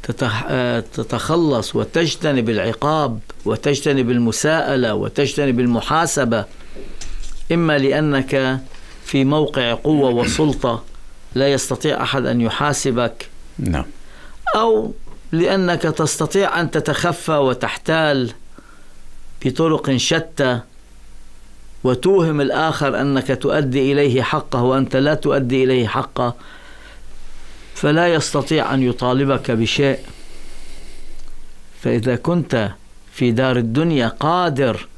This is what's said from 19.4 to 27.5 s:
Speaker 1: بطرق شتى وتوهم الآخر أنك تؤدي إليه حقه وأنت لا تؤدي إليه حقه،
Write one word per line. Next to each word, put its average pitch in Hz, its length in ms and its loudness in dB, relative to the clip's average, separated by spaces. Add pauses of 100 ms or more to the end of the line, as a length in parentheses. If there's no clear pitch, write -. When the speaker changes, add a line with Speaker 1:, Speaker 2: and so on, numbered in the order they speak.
Speaker 1:
بطرق 151 500 2
شتى 135 640 0 (1200)
وتوهم 156 580 4
الآخر 143 600 0
أنك 135 260 2 (140)
تؤدي 139 500 2
إليه 139 300 4
حقه 139 420 0
وأنت 131 320 2
لا 139 180 4
تؤدي 135 500 2
إليه 127 240 4
حقه، 123 480 -2 (1400)